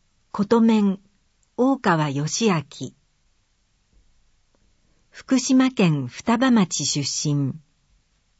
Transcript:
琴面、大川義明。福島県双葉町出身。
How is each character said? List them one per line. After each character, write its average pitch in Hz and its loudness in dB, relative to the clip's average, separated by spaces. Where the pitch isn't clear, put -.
琴 226 0
面、 214 2
大 262 0
川 160 0
義 156 -2
明。 156 -2
福 - -4
島 262 2
県 156 0
双 226 -4
葉 254 2
町 190 0
出 143 -4
身。 143 -4